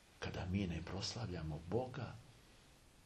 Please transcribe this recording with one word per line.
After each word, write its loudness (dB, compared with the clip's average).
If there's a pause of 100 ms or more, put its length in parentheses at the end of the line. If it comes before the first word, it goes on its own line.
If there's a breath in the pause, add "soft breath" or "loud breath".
(180)
kada 0
mi 6
ne 2
proslavljamo 0 (100)
Boga, 0 (920)